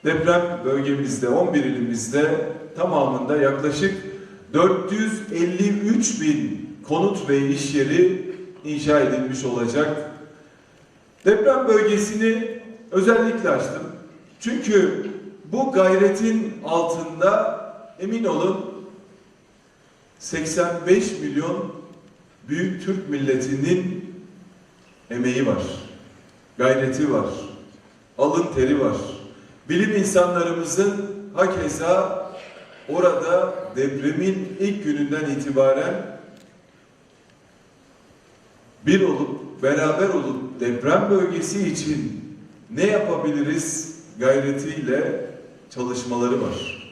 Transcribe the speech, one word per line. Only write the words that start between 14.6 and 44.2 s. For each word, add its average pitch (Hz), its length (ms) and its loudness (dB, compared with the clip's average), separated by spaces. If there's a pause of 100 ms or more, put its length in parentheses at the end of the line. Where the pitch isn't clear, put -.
bu 254 260 -2
gayretin 196 840 4 (120)
altında, 165 920 0 (420)
emin 226 240 -4
olun, 175 420 0 (1500)
seksen 165 520 -2 (160)
beş 196 240 6 (100)
milyon 151 520 -4 (760)
büyük 175 360 -2
Türk 185 240 -4
milletinin 139 1040 0 (960)
emeği 123 380 0
var, 92 160 0 (920)
gayreti 135 560 2
var, 104 120 0 (920)
alın 170 280 2 (100)
teri 135 260 2
var. 117 160 0 (720)
Bilim 202 260 2
insanlarımızın 175 1120 2 (300)
hakeza 180 920 0 (640)
orada 180 640 2 (200)
depremin 147 840 -2
ilk 196 240 -2
gününden 147 460 -2
itibaren 135 640 2 (3000)
bir 185 160 6
olup, 143 600 -2
beraber 160 460 2
olup - 500 -4
deprem 139 500 2
bölgesi 180 580 0
için 151 560 -4 (480)
ne 147 140 0
yapabiliriz 160 1120 -2 (200)
gayretiyle 139 1120 0 (400)